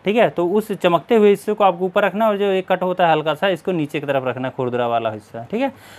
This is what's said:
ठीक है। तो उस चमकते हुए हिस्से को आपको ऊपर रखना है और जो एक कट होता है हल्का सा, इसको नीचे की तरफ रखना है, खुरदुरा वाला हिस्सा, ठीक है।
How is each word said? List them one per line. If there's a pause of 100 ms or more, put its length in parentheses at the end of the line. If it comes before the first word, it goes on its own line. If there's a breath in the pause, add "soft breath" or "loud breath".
ठीक
है।
तो
उस
चमकते
हुए
हिस्से
को
आपको
ऊपर
रखना
है
और
जो
एक
कट
होता
है
हल्का
सा,
इसको
नीचे
की
तरफ
रखना
है,
खुरदुरा
वाला
हिस्सा,
ठीक
है। (260 loud breath)